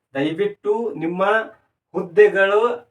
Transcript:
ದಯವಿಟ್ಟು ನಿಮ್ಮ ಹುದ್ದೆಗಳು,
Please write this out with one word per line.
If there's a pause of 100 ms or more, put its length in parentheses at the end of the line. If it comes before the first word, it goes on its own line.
(140)
ದಯವಿಟ್ಟು
ನಿಮ್ಮ (680)
ಹುದ್ದೆಗಳು,